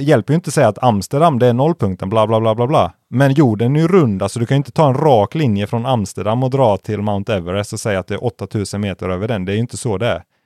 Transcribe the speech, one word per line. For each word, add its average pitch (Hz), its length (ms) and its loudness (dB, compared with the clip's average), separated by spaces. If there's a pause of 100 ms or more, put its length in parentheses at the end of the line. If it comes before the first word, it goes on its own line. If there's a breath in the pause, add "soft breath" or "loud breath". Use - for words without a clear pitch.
hjälper 139 320 2
ju - 20 4
inte 175 120 -2
att 147 60 -6
säga 139 140 4
att 104 160 -2
Amsterdam, 127 560 0
det 123 80 4
är 120 60 4
nollpunkten, 117 560 -2
bla, 110 180 2
bla, 110 120 2
bla, 110 160 0
bla, 120 120 0
bla. 120 260 0 (160)
Men 135 240 2
jorden 123 420 2
är 151 40 2
ju 165 80 2
rund, 117 360 2
alltså 98 160 -4
du 117 60 -2
kan 135 100 0
ju - 20 2
inte 143 140 -4
ta 156 160 2
en 127 60 2
rak 127 420 2
linje 104 320 0
från 117 180 -6
Amsterdam 113 580 -2
och 131 60 -2
dra 127 280 2
till 104 240 -8
Mount 104 320 -4
Everest 95 400 -4
och 107 60 -10
säga 101 200 -2
att 90 80 -8
det 104 60 -8
är 98 100 -6
åttatusen 101 580 -6
meter 92 280 -6
över 92 180 -4
den. 104 180 -6
Det 95 60 -4
är - 20 -2
ju 107 60 -2
inte 117 180 -6
så 101 200 -4
det 117 100 -4
är. 87 160 -4 (220)